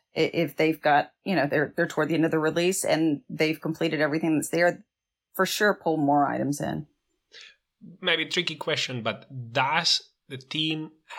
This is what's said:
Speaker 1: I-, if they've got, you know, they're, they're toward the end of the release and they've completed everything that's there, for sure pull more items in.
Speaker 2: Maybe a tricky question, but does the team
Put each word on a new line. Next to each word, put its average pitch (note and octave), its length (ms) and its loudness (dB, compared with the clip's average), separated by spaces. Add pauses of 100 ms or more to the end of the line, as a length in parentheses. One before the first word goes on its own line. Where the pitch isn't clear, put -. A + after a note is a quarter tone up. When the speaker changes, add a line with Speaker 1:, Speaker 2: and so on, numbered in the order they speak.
(140)
Speaker 1:
I-, D3+ 200 0
if D#3+ 200 -2
they've D#3 240 0
got, D3 340 2 (120)
you F#3+ 100 -2
know, C#3+ 120 2
they're, C#3+ 300 0
they're E3+ 100 0
toward D#3 240 -2
the E3 40 2
end D#3+ 120 4
of D#3+ 40 2
the D#3+ 80 0
release E3+ 460 0
and D#3 460 2
they've D#3+ 280 0
completed D#3+ 440 -2
everything D#3 340 0
that's D3 140 -2
there, F3 340 2 (500)
for F#3 120 2
sure G#3 360 0
pull D#3+ 140 0
more C#3+ 300 4
items C3 340 -2
in. D3+ 260 -4 (1160)
Speaker 2:
Maybe E3 220 0
a D3 40 -8
tricky E3+ 280 -2
question, C3 460 -4
but A2 220 -4 (260)
does C#3 520 0 (260)
the C3+ 80 -12
team D#3 540 -4 (280)